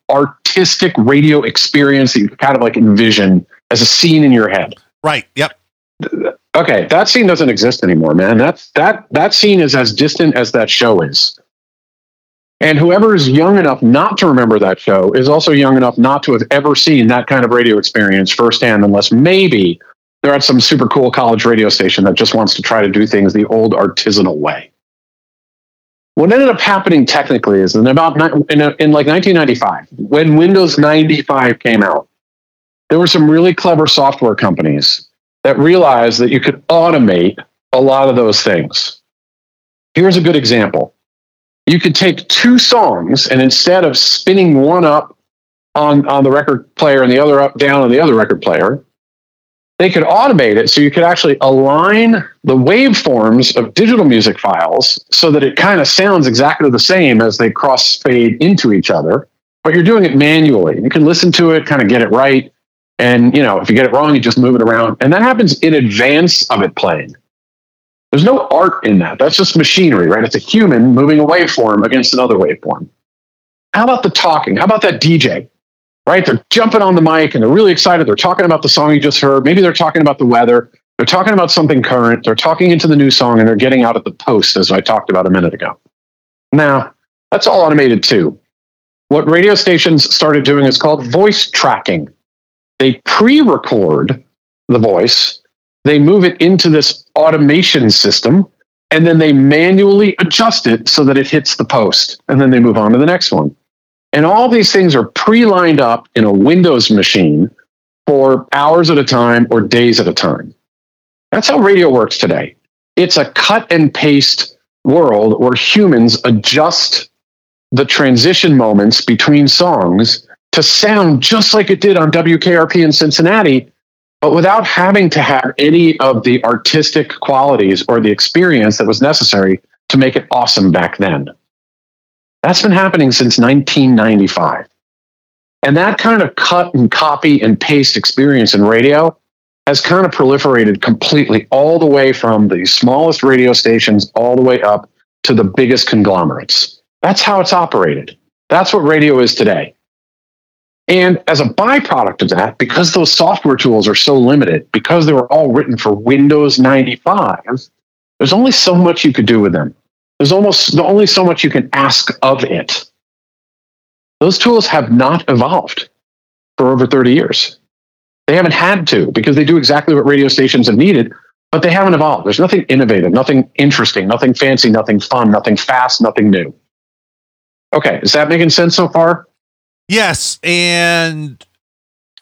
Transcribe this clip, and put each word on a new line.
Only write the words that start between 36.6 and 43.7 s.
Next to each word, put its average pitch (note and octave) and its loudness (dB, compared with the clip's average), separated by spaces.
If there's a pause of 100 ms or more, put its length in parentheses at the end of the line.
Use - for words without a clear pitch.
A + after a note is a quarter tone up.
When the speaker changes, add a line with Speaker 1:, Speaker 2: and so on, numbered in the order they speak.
Speaker 1:
automate B2+ 2 (360)
a C3 2
lot C3+ 2
of B2+ 0
those A2+ 0
things. - -6 (920)
Here's F3+ 2
a F3+ 0
good E3 2
example. A#2 -2 (720)
You E3 0
could E3 -2
take - -2
two B3 2
songs, C#3 0
and C3 0
instead F3+ 0